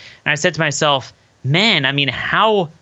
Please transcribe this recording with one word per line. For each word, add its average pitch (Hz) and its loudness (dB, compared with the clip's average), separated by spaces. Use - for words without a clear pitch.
And 143 -2
I 147 0
said 170 0
to 147 -8
myself, 147 0
"Man, 160 2
I 135 0
mean, 139 0
how, 190 0